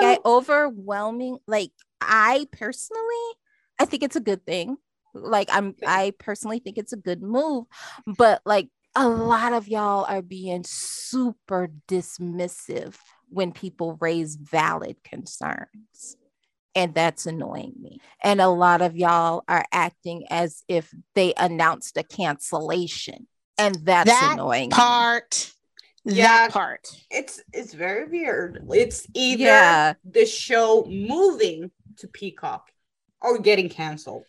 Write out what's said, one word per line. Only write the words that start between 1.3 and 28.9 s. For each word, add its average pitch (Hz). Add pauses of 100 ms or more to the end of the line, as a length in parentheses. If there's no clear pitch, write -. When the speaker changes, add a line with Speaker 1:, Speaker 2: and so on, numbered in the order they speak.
Speaker 1:
like, 208 (300)
I 240
personally, 453 (520)
I 277
think 254
it's 285
a 294
good 196
thing. 180 (360)
Like, 202
I'm, 196
Speaker 2:
Yeah. -
Speaker 1:
I 196
personally 214
think 214
it's 214
a 220
good 180
move, 247 (420)
but, 208
like, 196 (260)
a 254
lot 233
of 208
y'all 208
are 196
being 180
super - (180)
dismissive 180 (340)
when 180
people 165
raise 165
valid 160
concerns. - (600)
And 175
that's 165
annoying -
me. - (220)
And 202
a 185
lot 175
of 170
y'all 170
are 170
acting 170
as 170
if 170 (200)
they 185
announced 165
a 165
cancellation. 160 (300)
And 202 (100)
that's 180
Speaker 3:
That 269
Speaker 1:
annoying 135
me. -
Speaker 3:
part. 240 (500)
Speaker 2:
Yeah. 220
Speaker 3:
That 226
part. - (220)
Speaker 2:
It's, - (120)
it's 208
very 196
weird. 226
It's -